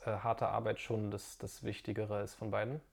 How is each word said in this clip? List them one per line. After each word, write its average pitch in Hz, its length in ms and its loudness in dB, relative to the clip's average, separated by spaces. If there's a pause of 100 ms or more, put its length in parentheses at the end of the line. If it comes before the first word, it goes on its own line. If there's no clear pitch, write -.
äh, 113 60 2
harte 110 380 4
Arbeit 110 300 2
schon 107 320 0
das, - 260 -6
das - 260 -10
Wichtigere 104 580 0
ist - 140 -4
von 110 160 -4
beiden. 113 300 2 (120)